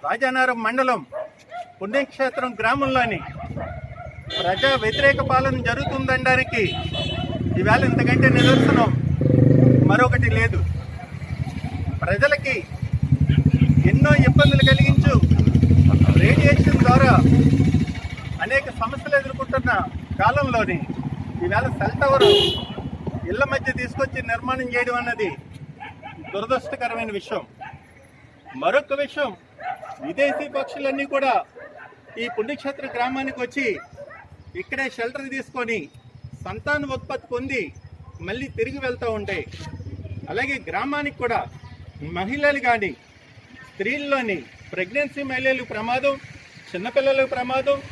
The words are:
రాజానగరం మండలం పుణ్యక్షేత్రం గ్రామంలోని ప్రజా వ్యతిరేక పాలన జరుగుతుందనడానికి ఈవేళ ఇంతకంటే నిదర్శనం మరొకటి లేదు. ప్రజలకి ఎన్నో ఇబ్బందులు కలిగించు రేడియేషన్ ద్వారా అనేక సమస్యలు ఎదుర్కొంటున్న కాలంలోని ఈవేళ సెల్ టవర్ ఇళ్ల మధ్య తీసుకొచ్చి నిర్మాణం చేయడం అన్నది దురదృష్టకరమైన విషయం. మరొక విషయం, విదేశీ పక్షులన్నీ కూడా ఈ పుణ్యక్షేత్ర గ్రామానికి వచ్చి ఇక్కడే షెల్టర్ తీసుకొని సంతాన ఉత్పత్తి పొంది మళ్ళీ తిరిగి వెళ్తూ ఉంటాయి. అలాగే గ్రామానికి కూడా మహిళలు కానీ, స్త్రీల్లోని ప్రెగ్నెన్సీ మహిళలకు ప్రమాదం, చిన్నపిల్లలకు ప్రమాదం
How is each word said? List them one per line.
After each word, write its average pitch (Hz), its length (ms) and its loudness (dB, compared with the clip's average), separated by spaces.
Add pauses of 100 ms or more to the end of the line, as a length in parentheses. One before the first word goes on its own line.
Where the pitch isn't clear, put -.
రాజానగరం 254 600 0
మండలం 247 340 0 (800)
పుణ్యక్షేత్రం 254 800 -4
గ్రామంలోని 247 600 0 (1200)
ప్రజా 269 320 0 (120)
వ్యతిరేక 277 360 2 (120)
పాలన 262 260 0 (100)
జరుగుతుందనడానికి 254 960 -2 (960)
ఈవేళ 214 300 4
ఇంతకంటే - 380 2 (100)
నిదర్శనం - 540 4 (1000)
మరొకటి 247 460 2
లేదు. 226 220 2 (1400)
ప్రజలకి 262 520 0 (1400)
ఎన్నో 294 220 6 (160)
ఇబ్బందులు 285 400 6
కలిగించు 269 460 6 (1080)
రేడియేషన్ 262 640 6
ద్వారా 254 280 6 (1300)
అనేక 269 220 -2 (160)
సమస్యలు 277 380 -4
ఎదుర్కొంటున్న 262 500 -4 (500)
కాలంలోని 226 580 0 (680)
ఈవేళ 233 220 0 (120)
సెల్ - 240 -2
టవర్ 277 260 4 (1000)
ఇళ్ల 247 120 -2 (100)
మధ్య 269 160 -4 (120)
తీసుకొచ్చి 262 380 -6 (120)
నిర్మాణం 247 440 -6
చేయడం 240 260 -2
అన్నది 220 300 -6 (1000)
దురదృష్టకరమైన 233 840 -6
విషయం. 190 260 -8 (1160)
మరొక 269 400 0
విషయం, 285 280 -4 (760)
విదేశీ 285 400 -2 (100)
పక్షులన్నీ 269 580 -6
కూడా 269 200 0 (880)
ఈ 233 40 -6 (100)
పుణ్యక్షేత్ర 269 500 -8 (100)
గ్రామానికి 262 480 -6
వచ్చి 254 240 -4 (960)
ఇక్కడే 262 240 -8 (100)
షెల్టర్ 262 400 -8
తీసుకొని 233 420 -8 (680)
సంతాన 277 500 -6
ఉత్పత్తి 262 360 -10
పొంది 254 300 -6 (640)
మళ్ళీ 254 200 -10 (100)
తిరిగి 262 280 -6
వెళ్తూ 247 220 -6 (120)
ఉంటాయి. 196 260 -8 (840)
అలాగే 269 260 -4 (100)
గ్రామానికి 277 560 -6
కూడా 226 160 -2 (760)
మహిళలు 277 500 -2
కానీ, 208 240 0 (800)
స్త్రీల్లోని 262 680 -4 (360)
ప్రెగ్నెన్సీ 277 580 -6
మహిళలకు 262 420 -4
ప్రమాదం, 254 420 -2 (560)
చిన్నపిల్లలకు 269 640 0
ప్రమాదం 262 440 -2 (120)